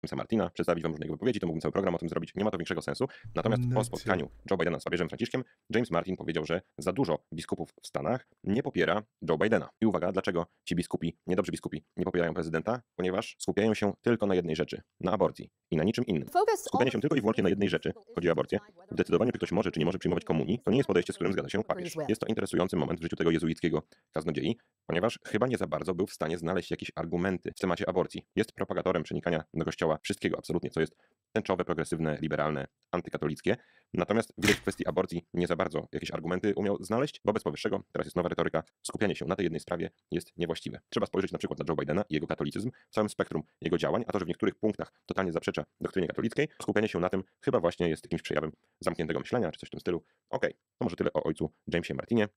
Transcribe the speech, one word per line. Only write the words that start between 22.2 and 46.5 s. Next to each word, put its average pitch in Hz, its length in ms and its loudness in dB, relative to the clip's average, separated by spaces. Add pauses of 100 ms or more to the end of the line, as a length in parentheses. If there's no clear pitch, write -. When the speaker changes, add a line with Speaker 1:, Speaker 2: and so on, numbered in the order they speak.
Speaker 1:
to - 60 -6
interesujący 95 500 0
moment 80 220 0
w 80 40 -8
życiu 82 120 -4
tego 85 160 2
jezuickiego 80 520 2 (280)
kaznodziei, 80 460 -2 (300)
ponieważ 92 380 0
chyba 110 220 0
nie 123 100 0
za 95 100 -2
bardzo 76 280 -4
był 90 120 0
w - 60 -12
stanie 80 240 -2
znaleźć 85 340 -2
jakieś - 240 -8
argumenty 87 560 -2
w - 80 -14
temacie 87 300 0
aborcji. - 360 0 (100)
Jest 104 180 2
propagatorem 90 500 0
przenikania 82 400 0 (100)
do 80 120 0
kościoła 78 260 0 (100)
wszystkiego - 340 -2
absolutnie, - 320 -4
co - 120 -6
jest 78 140 -2 (400)
tęczowe, 98 300 0
progresywne, 80 560 0
liberalne, 73 460 0 (240)
antykatolickie. 82 640 -2 (360)
Natomiast 101 440 0
widać 101 200 2
w - 40 -12
kwestii - 260 -2
aborcji 85 460 -2
nie 87 140 2
za 85 80 4
bardzo 82 360 -2
jakieś - 200 -6
argumenty 92 440 0
umiał 101 280 0
znaleźć. 117 420 -2
Wobec 107 180 0
powyższego 95 480 -2
teraz - 160 -2
jest - 80 -6
nowa 87 140 2
retoryka, 82 340 0 (200)
skupianie 98 320 0
się - 100 -6
na 87 100 0
tej 101 80 0
jednej 80 160 0
sprawie 85 300 -4 (220)
jest - 260 -6
niewłaściwe. 82 420 -4 (100)
Trzeba - 160 0
spojrzeć 92 260 -2
na 87 60 -4
przykład - 220 -4
na 80 100 -4
Joe 82 60 2
Bidena 73 340 0
i - 40 -2
jego 76 140 0
katolicyzm - 440 -4 (180)
w - 40 -20
całym 107 160 2
spektrum 85 340 -2 (180)
jego 82 160 2
działań, 80 300 2
a - 40 -6
to, 98 80 2
że - 60 -2
w - 20 -10
niektórych 104 280 0
punktach - 360 -2 (140)
totalnie 95 260 -2
zaprzecza 82 340 -2 (160)
doktrynie 85 260 0
katolickiej, - 400 -2 (140)